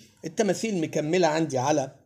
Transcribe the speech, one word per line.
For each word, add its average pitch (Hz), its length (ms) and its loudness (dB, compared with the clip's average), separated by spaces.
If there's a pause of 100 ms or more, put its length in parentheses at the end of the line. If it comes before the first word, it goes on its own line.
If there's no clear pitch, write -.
(240)
التماثيل 190 560 -2
مكملة 156 460 0
عندي 151 320 0
على 135 320 0 (160)